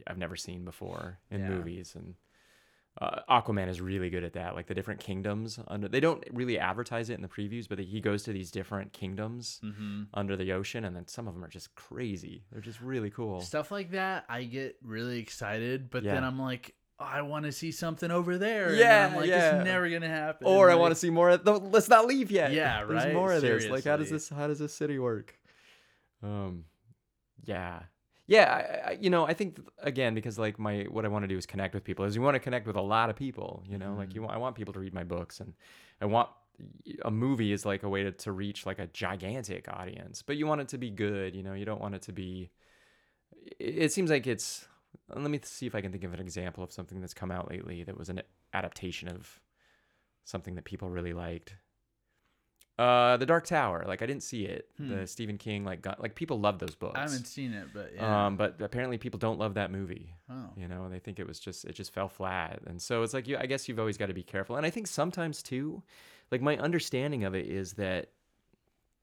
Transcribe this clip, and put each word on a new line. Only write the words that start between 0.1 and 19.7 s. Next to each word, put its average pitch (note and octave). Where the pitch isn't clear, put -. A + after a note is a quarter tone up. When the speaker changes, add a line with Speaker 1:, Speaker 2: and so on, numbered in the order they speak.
Speaker 1:
never F2
seen F2+
before F2
in G2+
Speaker 2:
Yeah. G2
Speaker 1:
movies, F2+
and, F2
uh, -
Aquaman A2
is F2+
really F#2
good F2
at E2+
that. F2+
Like, E2+
the G#2
different F#2+
kingdoms G#2
under, G#2
they C3
don't D#3+
really B2
advertise A2+
it A#2+
in -
the F#2+
previews, G#2
but G2
he G2
goes G#2
to A2+
these F#2
different G2
kingdoms G#2+
Speaker 2:
Mm-hmm. G#2
Speaker 1:
under G2
the F#2
ocean, G2
and F2+
then F2
some A#2
of F#2+
them F2
are E2
just -
crazy. -
They're A2
just A2
really A#2+
cool. G#2
Speaker 2:
Stuff D3+
like G3
that, F#3+
I A#2+
get B2+
really A#2+
excited, A#2
but A#2+
then G2+
Speaker 1:
Yeah. C3
Speaker 2:
I'm C3
like, B2+
"Oh, -
I C#3
wanna D3
see D#3+
something E3
over F3
there." G3+
And G3+
Speaker 1:
Yeah, A3
Speaker 2:
I'm -
like, E3
Speaker 1:
yeah. E3
Speaker 2:
"It's C#3+
never F3+